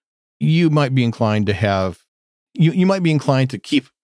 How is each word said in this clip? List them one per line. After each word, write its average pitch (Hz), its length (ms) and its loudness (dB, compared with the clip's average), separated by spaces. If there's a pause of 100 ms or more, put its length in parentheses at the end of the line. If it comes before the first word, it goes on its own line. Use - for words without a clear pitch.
(380)
you 160 320 2
might 143 240 0
be 127 100 2
inclined 107 420 0
to 101 60 -2
have, 95 520 -2 (500)
you, 156 180 2
you 185 140 0
might 190 160 0
be 165 80 2
inclined 135 400 0
to 107 80 -10
keep - 280 -2 (180)